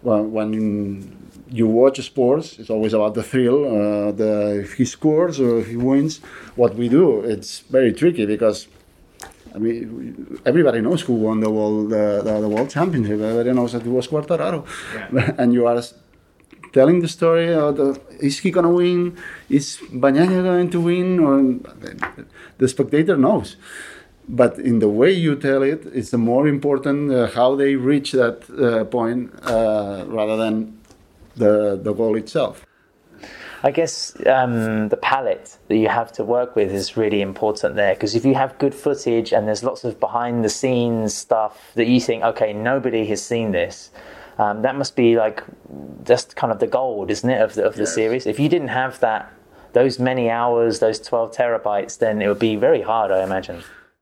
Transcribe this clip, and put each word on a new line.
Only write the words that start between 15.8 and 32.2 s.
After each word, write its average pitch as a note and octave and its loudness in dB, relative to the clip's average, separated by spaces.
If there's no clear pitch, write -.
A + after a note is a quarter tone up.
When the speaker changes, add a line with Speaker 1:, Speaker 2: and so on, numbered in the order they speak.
Speaker 1:
telling D3+ 6
the E3+ 0
story, E3 2
uh, D3+ 2
the, C#3 0
is C#3 -2
he F#3 0
gonna E3+ 4
win? F3 2
Is C#3+ 0
Bagnaia D3 4
going F3+ 2
to F3 0
win? F3+ 2
Or - 0
the C3 2
spectator D#3 2
knows. C#3 2
But A#2+ 2
in A#2+ 2
the G#2+ 4
way A#2+ 4
you E3 0
tell C3+ 0
it, D3+ -2
it's A2+ -6
the B2 -2
more B2 2
important, C#3+ -2
uh, A#2+ 2
how B2 2
they C#3 2
reach C3+ 0
that, A#2+ 0
uh, A#2 0
point, A#2+ -4
uh, G#2+ 0
rather A2 -2
than A2 -2
the, G#2 2
the G#2 -2
goal A2 0
itself. A2 -4